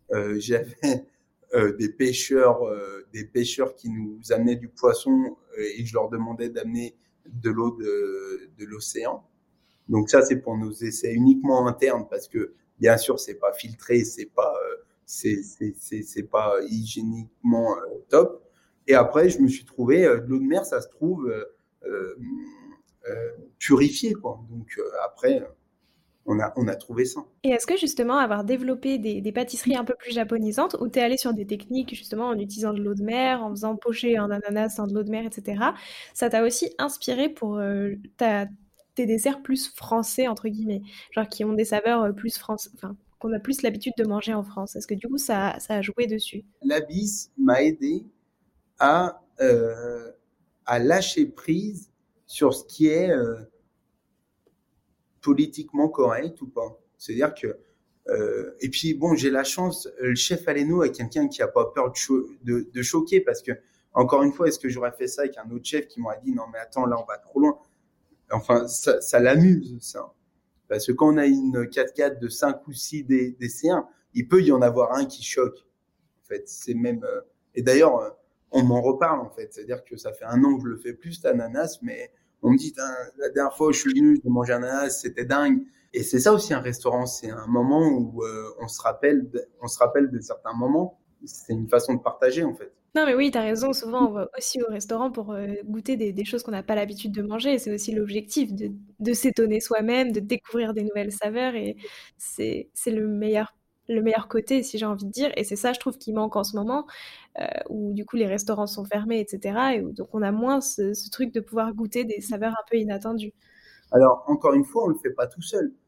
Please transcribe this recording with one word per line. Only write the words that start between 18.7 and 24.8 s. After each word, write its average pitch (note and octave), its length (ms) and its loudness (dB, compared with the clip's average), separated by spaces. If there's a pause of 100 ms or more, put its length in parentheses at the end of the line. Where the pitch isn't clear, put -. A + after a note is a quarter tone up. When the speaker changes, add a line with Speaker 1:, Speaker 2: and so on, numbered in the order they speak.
Speaker 1:
Et C3+ 80 8
après, D3 340 6
je - 120 -2
me C3+ 60 8
suis - 180 0
trouvé, C#3+ 400 4
euh, A#2+ 160 6
de A#2+ 60 -10
l'eau C3 120 0
de C3+ 60 -2
mer, F3+ 200 0
ça - 160 -4
se - 60 -16
trouve, D#3+ 400 -4
euh, G#2+ 160 -6 (420)
euh, F#2+ 300 -8 (920)
euh, A2+ 220 -8 (280)
purifié, D3 540 4
quoi. A2+ 360 -8
Donc, A#2 280 -14
euh, G#2 60 -6 (220)